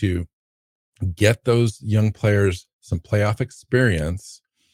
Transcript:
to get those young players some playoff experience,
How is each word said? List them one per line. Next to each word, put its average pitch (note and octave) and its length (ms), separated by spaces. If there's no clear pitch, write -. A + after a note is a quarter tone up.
to F2+ 260
get G#2 300
those A#2 360
young G#2+ 300
players G2+ 560
some - 180
playoff G#2 420
experience, G2+ 1000